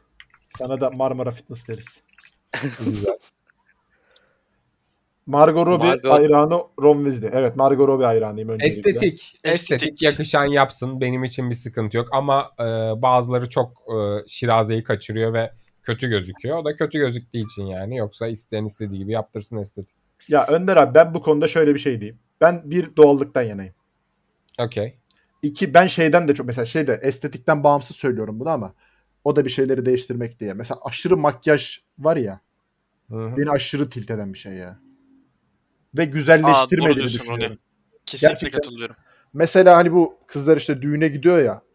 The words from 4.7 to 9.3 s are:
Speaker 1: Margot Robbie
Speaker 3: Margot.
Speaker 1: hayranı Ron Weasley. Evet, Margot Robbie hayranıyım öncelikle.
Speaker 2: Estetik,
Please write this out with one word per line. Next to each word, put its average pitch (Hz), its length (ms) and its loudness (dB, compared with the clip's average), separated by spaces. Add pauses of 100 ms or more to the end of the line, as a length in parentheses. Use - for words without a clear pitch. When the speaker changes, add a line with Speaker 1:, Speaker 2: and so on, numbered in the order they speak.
Speaker 1:
Margot 156 400 4
Robbie 175 220 2
Speaker 3:
Margot. 135 240 2
Speaker 1:
hayranı 151 500 4 (200)
Ron 143 220 4
Weasley. 120 260 -4 (120)
Evet, 117 140 -2
Margot 135 320 4
Robbie 131 180 2
hayranıyım 110 420 -2
öncelikle. 113 180 -4
Speaker 2:
Estetik, 196 680 -2 (100)